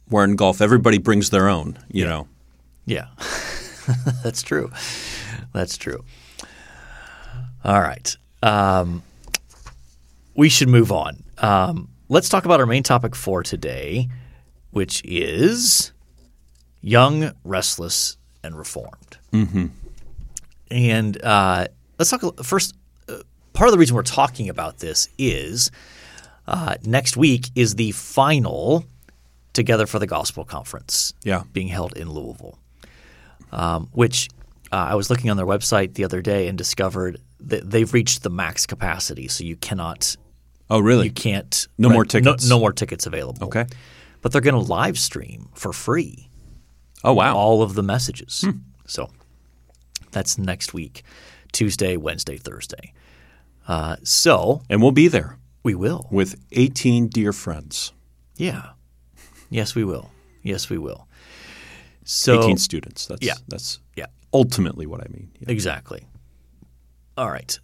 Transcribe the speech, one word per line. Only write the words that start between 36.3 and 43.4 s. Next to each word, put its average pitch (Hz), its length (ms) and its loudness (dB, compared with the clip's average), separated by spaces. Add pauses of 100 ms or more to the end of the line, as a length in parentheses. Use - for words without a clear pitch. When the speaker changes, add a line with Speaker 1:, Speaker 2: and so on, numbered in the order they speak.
Speaker 2:
and 92 100 -6
discovered 92 600 -4 (200)
that 107 320 -6
they've 113 200 2
reached 123 300 0
the 101 80 -6
max 87 380 -4
capacity, 80 600 -6
so - 160 -8
you 82 120 -8
cannot 85 600 -6 (540)
Speaker 1:
Oh, 110 100 4
really? 113 280 6
Speaker 2:
you - 40 -6
can't - 560 -4 (120)
Speaker 1:
No 127 100 8
more 117 120 8
Speaker 2:
rent, - 120 0
no, 113 60 4 (140)
Speaker 1:
tickets? 127 160 -2
Speaker 2:
no 123 100 6
more 107 120 4
tickets - 360 -4
available. 80 400 -8